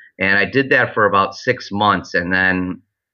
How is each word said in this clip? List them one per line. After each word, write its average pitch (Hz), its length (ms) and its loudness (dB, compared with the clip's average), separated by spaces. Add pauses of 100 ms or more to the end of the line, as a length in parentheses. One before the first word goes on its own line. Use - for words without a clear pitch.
(180)
And 98 200 2
I 98 60 2
did 131 260 0
that 123 220 2
for 110 140 2
about 98 300 0
six - 340 -4
months, 101 440 0
and 87 180 0
then 92 500 0 (320)